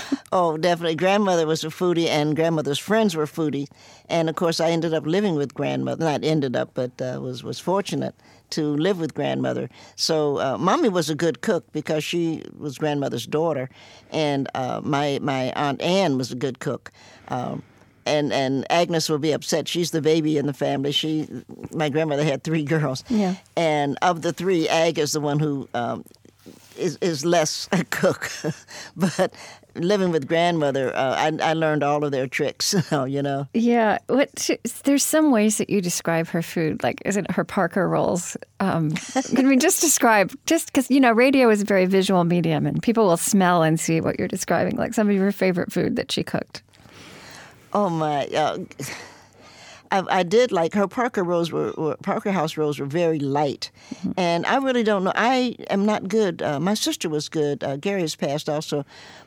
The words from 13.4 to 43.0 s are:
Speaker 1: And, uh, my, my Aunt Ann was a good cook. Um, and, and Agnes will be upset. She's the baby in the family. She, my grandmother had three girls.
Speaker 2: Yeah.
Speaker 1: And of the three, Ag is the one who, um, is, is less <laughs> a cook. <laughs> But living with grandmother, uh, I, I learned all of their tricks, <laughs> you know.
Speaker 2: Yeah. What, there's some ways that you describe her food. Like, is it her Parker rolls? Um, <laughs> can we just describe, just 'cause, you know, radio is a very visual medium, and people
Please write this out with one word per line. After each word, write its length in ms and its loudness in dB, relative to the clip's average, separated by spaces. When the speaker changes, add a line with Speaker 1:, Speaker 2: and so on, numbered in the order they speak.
Speaker 1:
And, 440 -2
uh, 280 -4
my, 380 -2
my 340 0
Aunt 280 -2
Ann 340 2
was 160 -4
a 40 -8
good 240 -6
cook. 300 -6
Um, 340 -6
and, 260 2
and 380 0
Agnes 400 0
will 80 0
be 140 0
upset. 360 -2
She's 220 -2
the 100 -2
baby 380 2
in 80 0
the 80 -2
family. 380 -2
She, 360 -2
my 180 -2
grandmother 340 0
had 180 0
three 220 -2
girls. 460 -2
Speaker 2:
Yeah. 240 2
Speaker 1:
And 460 2
of 220 2
the 100 -2
three, 340 0
Ag 320 2
is 140 0
the 80 -2
one 200 0
who, 340 -2
um, 320 -6
is, 240 -4
is 240 -2
less 440 2
<laughs> 20 -20
a 120 2
cook. 520 -2
<laughs> 600 -10
But 360 0
living 360 2
with 180 0
grandmother, 640 2
uh, 220 0
I, 340 0
I 40 2
learned 280 2
all 220 0
of 80 0
their 140 -2
tricks, 560 -2
<laughs> 100 -6
you 160 -2
know. 320 -2
Speaker 2:
Yeah. 520 2
What, 440 0
there's 200 4
some 260 4
ways 280 4
that 120 -2
you 100 2
describe 480 -2
her 140 -2
food. 400 -2
Like, 240 -2
is 100 -2
it 140 -2
her 140 0
Parker 440 0
rolls? 480 -2
Um, 300 0
<laughs> 440 -4
can 140 4
we 80 6
just 240 4
describe, 520 4
just 300 0
'cause, 160 2
you 100 6
know, 120 6
radio 360 6
is 140 4
a 20 -2
very 220 4
visual 380 4
medium, 420 2
and 160 -2
people 240 4